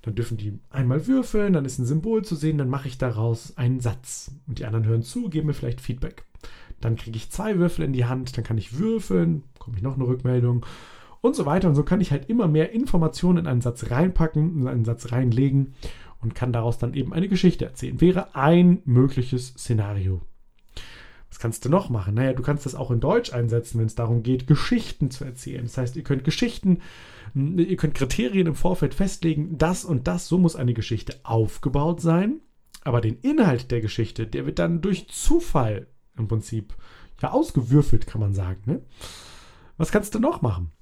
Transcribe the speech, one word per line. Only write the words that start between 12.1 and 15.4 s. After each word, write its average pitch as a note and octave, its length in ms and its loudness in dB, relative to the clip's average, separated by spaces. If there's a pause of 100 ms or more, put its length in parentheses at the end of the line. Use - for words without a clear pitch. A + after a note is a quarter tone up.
halt - 180 -2
immer A3+ 180 2
mehr D#3 240 2
Informationen F3+ 680 2
in E3+ 80 -4
einen B2 140 0
Satz A#2+ 280 -4
reinpacken, D#3+ 720 2
in B2+ 60 0
einen B2 180 0
Satz A#2 260 -4
reinlegen C3 600 2 (480)